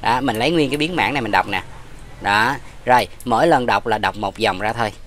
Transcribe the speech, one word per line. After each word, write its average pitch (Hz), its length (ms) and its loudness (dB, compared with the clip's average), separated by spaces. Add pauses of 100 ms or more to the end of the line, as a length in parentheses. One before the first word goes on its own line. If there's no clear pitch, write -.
Đó, 117 200 0
mình 123 180 0
lấy 135 120 2
nguyên 156 180 2
cái 143 80 -2
biến 160 180 -2
mảng 131 180 0
này 135 80 0
mình 110 100 -4
đọc 95 160 4
nè. 95 160 -4 (580)
Đó, 107 340 2 (300)
rồi, 120 220 4 (180)
mỗi 123 220 4
lần 139 180 4
đọc 104 220 2
là 110 100 2
đọc 101 200 -2
một 101 200 -4
dòng 101 220 0
ra 107 140 -2
thôi. 113 180 -2 (160)